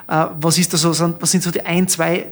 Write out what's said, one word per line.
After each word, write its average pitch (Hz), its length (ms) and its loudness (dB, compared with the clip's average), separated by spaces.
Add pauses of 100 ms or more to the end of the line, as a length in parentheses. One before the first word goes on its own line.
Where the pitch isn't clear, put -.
äh, 156 200 2 (120)
was 156 180 0
ist 175 160 2
da 180 40 0
so, 165 160 2 (260)
was 165 100 -2
sind 180 140 2
so 175 80 -2
die - 140 -4
ein, 185 240 2
zwei 165 420 -2